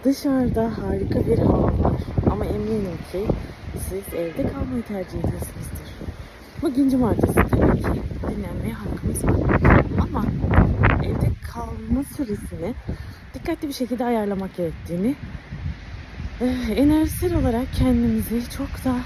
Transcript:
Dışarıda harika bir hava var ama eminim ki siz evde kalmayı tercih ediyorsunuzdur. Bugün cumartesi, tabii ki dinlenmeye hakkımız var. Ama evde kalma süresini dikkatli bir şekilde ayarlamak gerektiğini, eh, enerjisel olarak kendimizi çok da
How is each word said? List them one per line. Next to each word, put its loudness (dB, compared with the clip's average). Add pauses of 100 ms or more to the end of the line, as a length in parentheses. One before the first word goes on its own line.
Dışarıda 2
harika 0
bir 4
hava 4
var 2 (300)
ama 0
eminim -2 (140)
ki -2 (640)
siz -8
evde -2
kalmayı -4
tercih -6
ediyorsunuzdur. -6 (760)
Bugün 2
cumartesi, 4
tabii 6
ki 0 (200)
dinlenmeye -4
hakkımız -4
var. 4 (420)
Ama -2 (800)
evde 0 (220)
kalma -4 (140)
süresini -6 (600)
dikkatli -6
bir -6
şekilde -2
ayarlamak -2
gerektiğini, -2 (1300)
eh, 0
enerjisel 2
olarak 2 (120)
kendimizi 2
çok -8
da 0